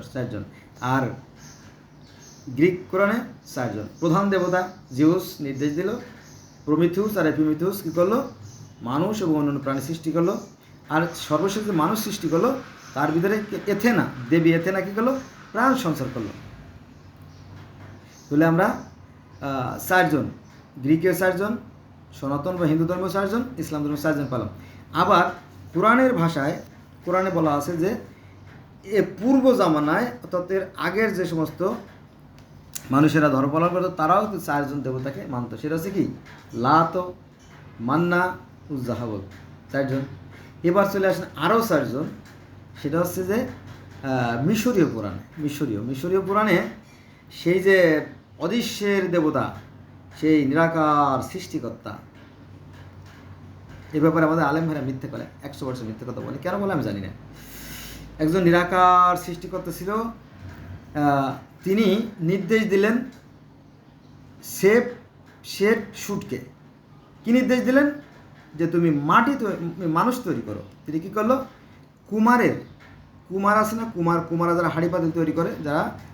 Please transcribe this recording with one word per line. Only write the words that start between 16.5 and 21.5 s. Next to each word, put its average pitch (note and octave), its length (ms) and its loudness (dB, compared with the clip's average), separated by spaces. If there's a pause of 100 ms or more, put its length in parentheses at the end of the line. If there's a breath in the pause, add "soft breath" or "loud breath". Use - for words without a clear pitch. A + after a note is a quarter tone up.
তাহলে D3+ 160 4
আমরা, E3 200 4
আহ, - 1200 -8
চারজন, D#3 420 2 (480 loud breath)
গ্রিকে D#3+ 360 2
চারজন, F#3 440 0 (560)